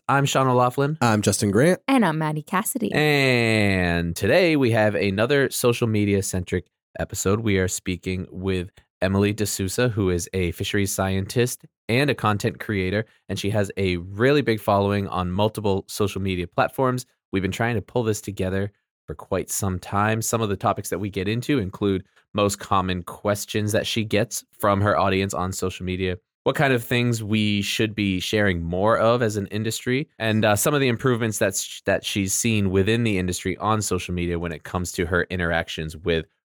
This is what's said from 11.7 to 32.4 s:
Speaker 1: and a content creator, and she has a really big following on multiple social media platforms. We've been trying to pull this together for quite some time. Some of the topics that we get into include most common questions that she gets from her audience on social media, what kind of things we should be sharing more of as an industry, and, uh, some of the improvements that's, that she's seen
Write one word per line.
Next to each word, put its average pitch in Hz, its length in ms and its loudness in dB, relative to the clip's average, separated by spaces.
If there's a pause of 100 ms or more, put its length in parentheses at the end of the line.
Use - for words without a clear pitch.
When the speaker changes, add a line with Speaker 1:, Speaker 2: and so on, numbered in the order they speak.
Speaker 1:
and 135 200 2
a 120 60 0
content 104 460 -2
creator, 98 420 -2 (240)
and 101 100 -6
she 98 120 -2
has 104 260 0
a 92 220 0
really 107 440 2
big 113 200 0
following 101 480 2
on 90 200 -2
multiple 101 600 0
social 98 320 -2
media 90 260 -4
platforms. 127 580 -2 (280)
We've 95 100 0
been 92 80 0
trying 117 240 -2
to 101 60 -2
pull 123 220 -2
this 110 180 0
together 98 500 -4 (360)
for - 60 -10
quite - 360 -6
some 95 280 -4
time. 107 440 0
Some 113 180 -2
of 110 80 -2
the 101 80 -2
topics 101 340 -2
that 90 100 -4
we 101 100 -6
get 92 180 -4
into 123 320 0
include 95 460 -2 (280)
most 101 260 0
common 92 440 -2
questions 104 720 -4
that 107 120 0
she 110 200 -2
gets 107 400 -2 (120)
from 101 220 2
her 101 180 4
audience 95 360 0
on 90 180 -4
social 92 340 -6
media, 92 320 -4 (260)
what 139 120 0
kind 139 160 2
of 120 120 2
things 120 380 0
we 104 400 0
should 107 320 -2
be 98 260 0
sharing 95 440 0
more 92 340 2
of 120 240 2
as 107 140 0
an 101 120 -4
industry, 113 600 -4 (100)
and, 110 280 2
uh, 104 100 4
some 147 180 0
of 147 60 2
the 135 80 2
improvements 117 500 0
that's, - 480 -2
that 98 180 2
she's 95 300 -2
seen 104 380 0